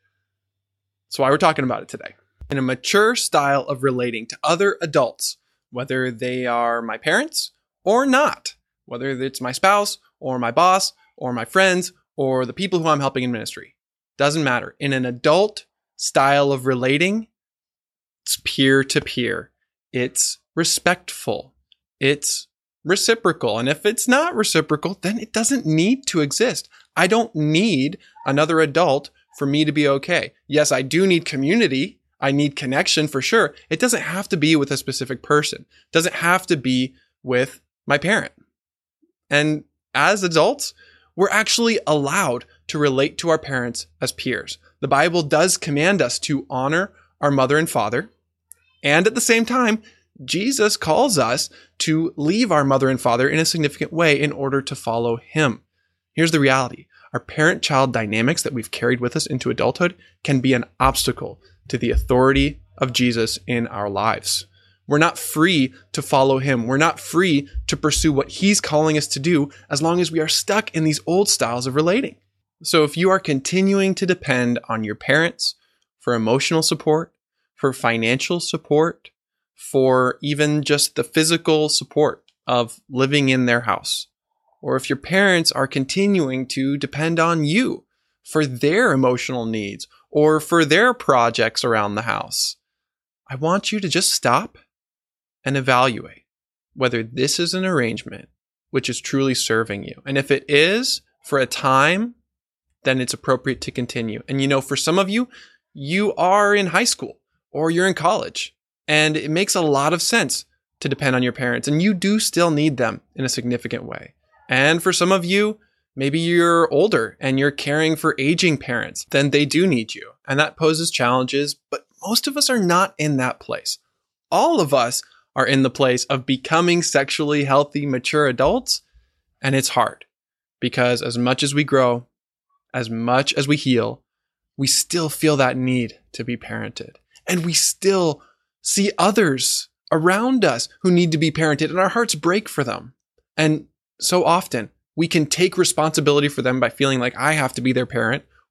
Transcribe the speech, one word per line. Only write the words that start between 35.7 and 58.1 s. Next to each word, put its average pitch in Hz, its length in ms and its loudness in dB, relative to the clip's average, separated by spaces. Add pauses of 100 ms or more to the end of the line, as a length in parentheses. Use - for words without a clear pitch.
doesn't 165 240 0
have 175 320 0
to 170 100 2
be 127 360 -2 (300)
with 127 380 -2 (240)
my 143 120 2
parent. 180 360 -2 (960)
And 151 340 0 (300)
as 185 300 2
adults, 175 500 0 (420)
we're 190 140 2
actually 220 580 0
allowed 147 580 0 (220)
to 156 120 -6
relate 143 400 0
to 170 100 -2
our 156 100 2
parents 123 480 -6 (140)
as 131 100 -2
peers. - 460 -8 (220)
The 143 80 -4
Bible 160 360 2
does 160 340 2
command 160 440 0
us 123 180 -4
to 139 300 -4
honor 151 420 -2 (300)
our 147 100 2
mother 135 260 2
and 160 120 0
father. 123 400 -2 (720)
And 156 240 4
at 233 80 2
the 240 60 -2
same 226 240 2
time, 226 360 0 (420)
Jesus 208 540 0
calls 208 400 2
us 120 320 0 (300)
to 160 360 -2
leave 185 360 0
our 147 120 4
mother 135 260 2
and 127 120 -2
father 123 260 2
in 151 120 0
a 160 60 0
significant 151 460 -2
way 156 280 2
in 147 120 0
order 139 300 -2
to 139 140 -10
follow 117 420 -2
him. 139 440 -2 (520)
Here's 160 180 0
the 160 80 2
reality. 131 460 0 (280)
Our 123 60 -4
parent-child 147 760 0
dynamics 113 500 -2